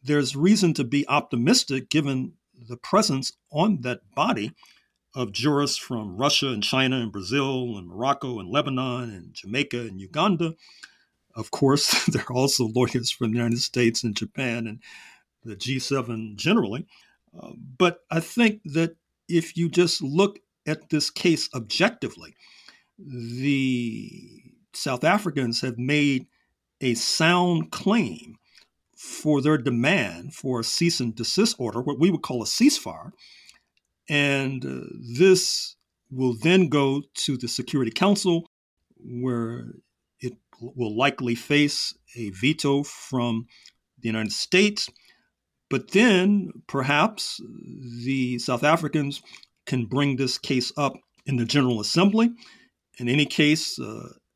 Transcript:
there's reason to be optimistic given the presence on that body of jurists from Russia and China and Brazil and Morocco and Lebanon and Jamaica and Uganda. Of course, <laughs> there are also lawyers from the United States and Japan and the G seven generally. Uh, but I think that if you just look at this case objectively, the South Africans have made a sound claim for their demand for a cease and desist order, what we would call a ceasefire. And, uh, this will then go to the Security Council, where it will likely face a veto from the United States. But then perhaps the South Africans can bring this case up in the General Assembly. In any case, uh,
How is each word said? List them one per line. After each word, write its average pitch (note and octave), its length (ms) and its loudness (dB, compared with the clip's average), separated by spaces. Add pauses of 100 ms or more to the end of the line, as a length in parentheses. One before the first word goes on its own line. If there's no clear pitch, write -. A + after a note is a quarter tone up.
there's C#3 340 0
reason F3 380 4
to C#3+ 100 0
be C#3 240 0
optimistic C3+ 800 0
given C#3 420 -2 (360)
the A#2+ 80 -12
presence D#3+ 560 0 (180)
on E3 320 2
that B2 180 -4 (140)
body C#3+ 380 -2 (640)
of A#2+ 180 -4
jurists C#3 440 0
from G#2+ 400 -8
Russia C#3 320 0
and G#2+ 140 -4
China C3 380 0
and A2 120 -4
Brazil B2 640 -2
and F2 120 -14
Morocco B2 500 -4
and F2+ 100 -10
Lebanon B2+ 640 -4
and E2+ 240 -16
Jamaica A#2+ 460 -6
and G2+ 200 -10
Uganda. D#3+ 540 -2 (800)
Of - 160 -12
course, - 540 2
<laughs> - 20 2
there - 220 0
are B2 80 -6
also C3 300 2
lawyers A#2+ 440 0
from A2+ 220 -4
the A#2+ 60 0
United A#2 220 -2
States A#2+ 440 0
and G#2 120 -4
Japan A#2 500 -6
and G#2+ 140 -12 (640)
the G#2+ 120 -12
G B2+ 220 -6
seven A2+ 580 -4
generally. D3 500 2 (540)
Uh, - 120 -18 (260)
but F3 220 2 (100)
I D#3+ 80 0
think G#3+ 460 2
that E3 320 -2 (320)
if E3 280 0
you E3 120 0
just E3+ 340 2
look F#3 380 0 (260)
at D#3 240 -6
this D3 200 0
case - 440 0
objectively, - 800 -4 (640)
the B2 1400 -4 (300)
South C3 320 -4
Africans D3+ 560 2
have B2 180 -2
made C#3 480 2 (540)
a B2 140 2
sound E3+ 760 2
claim F#3 680 -2 (600)
for - 440 0
their D3+ 180 4
demand A#2+ 760 0
for B2+ 240 -4
a A#2 60 -4
cease - 340 0
and A2+ 160 -2
desist F#3+ 460 0
order, A#2+ 200 -2
what C3+ 200 -4
we F#3 100 6
would E3 120 0
call B2 200 -4
a G2+ 40 -6
ceasefire. - 680 2 (960)
And, C#3 580 0
uh, C3 220 -8 (280)
this - 600 4 (340)
will B2+ 260 0
then F3 320 4
go C#3 340 2 (120)
to C#3 220 -2
the A#2+ 100 -6
Security A#2+ 460 -2
Council, F3+ 580 2 (460)
where A#2+ 720 -6 (520)
it B2 160 -8 (260)
will A#2 360 -4
likely B2+ 400 0
face - 580 0 (220)
a A2 140 -8
veto C#3+ 520 0
from A#2+ 640 -4 (540)
the A#2 80 -4
United A2 240 -2
States. G#3 580 0 (800)
But C3+ 220 -4
then G3 580 4 (160)
perhaps C#3+ 760 0 (640)
the B2+ 360 0
South B2 240 -2
Africans D3+ 580 0 (440)
can B2 200 -2
bring C#3 300 0
this B2+ 200 -2
case - 400 -2
up C#3 180 -2 (320)
in C3+ 100 -2
the A#2+ 80 0
General B2 360 2
Assembly. G#3 520 4 (680)
In A#2+ 100 -4
any D3 160 2
case, D3+ 540 2
uh, A#2 300 -10 (280)